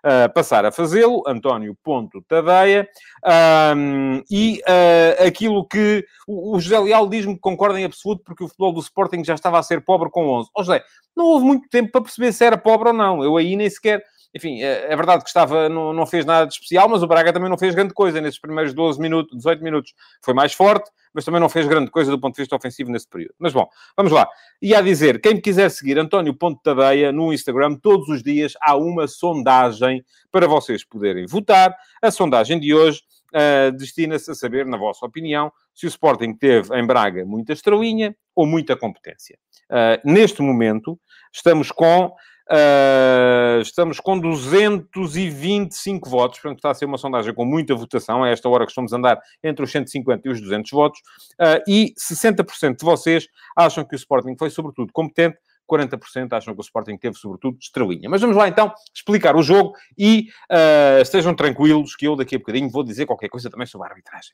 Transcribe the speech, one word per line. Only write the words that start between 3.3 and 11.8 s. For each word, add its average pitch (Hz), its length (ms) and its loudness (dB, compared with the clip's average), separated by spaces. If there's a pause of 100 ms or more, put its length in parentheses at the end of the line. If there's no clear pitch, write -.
e, 208 380 -2
ah, 175 580 4
aquilo 202 400 0
que 208 380 0 (240)
o, 202 300 -6
o - 20 0
José 180 180 0
Leal 214 300 2
diz-me 202 280 -6
que 175 40 -16
concorda 190 400 -2
em 190 60 -4
absoluto 190 400 -8
porque 180 180 -16
o 160 60 -12
futebol 185 240 -2
do 165 80 -8
Sporting 175 420 -6
já 160 120 -4
estava 170 240 0
a 160 40 -2
ser 165 220 -4
pobre 170 240 0
com 165 180 -2
onze. 120 260 -4
Ó 208 80 -6
José, 175 220 0 (320)
não 339 100 0
houve 302 200 4
muito 269 240 0
tempo 240 200 0